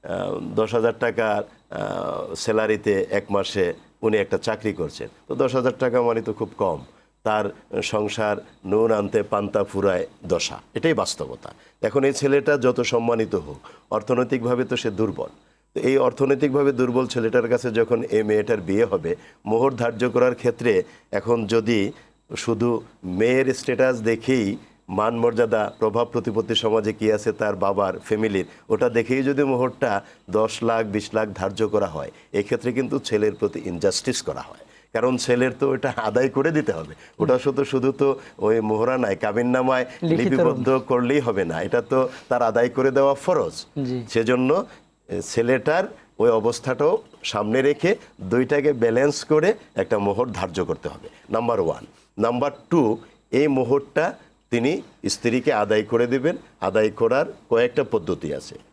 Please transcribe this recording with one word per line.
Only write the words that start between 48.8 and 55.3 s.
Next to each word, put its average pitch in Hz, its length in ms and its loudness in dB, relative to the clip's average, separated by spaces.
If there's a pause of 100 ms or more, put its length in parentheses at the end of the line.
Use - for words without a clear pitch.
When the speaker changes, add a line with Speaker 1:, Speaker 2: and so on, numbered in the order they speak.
Speaker 1:
করে 156 300 2 (220)
একটা 101 240 0
মোহর 101 320 0
ধার্য 92 340 -4
করতে 80 240 -6
হবে, - 200 -16 (200)
নাম্বার 117 300 0
ওয়ান। 80 260 -2 (320)
নাম্বার 123 340 0 (180)
টু, 120 280 2 (340)
এই 139 160 4
মোহরটা 139 680 0 (360)
তিনি 120 320 0 (280)
স্ত্রীকে 123 440 0